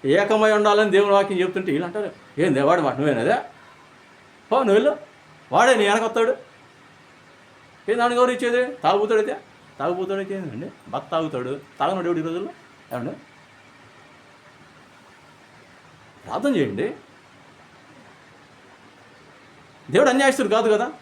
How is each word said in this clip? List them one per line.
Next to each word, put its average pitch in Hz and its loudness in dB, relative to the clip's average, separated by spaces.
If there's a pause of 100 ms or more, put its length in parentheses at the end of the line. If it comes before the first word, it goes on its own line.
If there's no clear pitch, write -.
ఏకమై 208 2
ఉండాలని 208 2
దేవుని 202 4
వాక్యం 196 2
చెప్తుంటే 185 -2
వీళ్ళు 160 -2
అంటారు, 185 -8 (260)
"ఏంది 143 0
వాడు 165 2
మాట 131 -2
నువ్వేనదే? 139 0 (1160)
పో 233 2
నువ్వు 233 2
వెళ్ళు, 269 2 (540)
వాడే 233 4
నీ 208 0
వెనకొస్తాడు." 226 0 (1500)
ఏం 233 0
దాన్ని 240 0
గౌరవించేది? 247 0
తాగుబోతాడైతే, 214 0 (380)
తాగుబోతాడైతే 190 -4
ఏందండి? 160 -10 (180)
భర్త 131 -10
తాగుతాడు, 139 -6 (200)
తాగనోడు 170 -2
ఎవడు 175 -2
ఈ - -4
రోజుల్లో? 170 -6 (420)
ఏమండి? 127 -8 (3000)
ప్రార్థన 220 -4
చేయండి. 135 -2 (3000)
దేవుడు 254 6
అన్యాయస్తుడు 269 2
కాదు 220 2
కదా. 240 0 (100)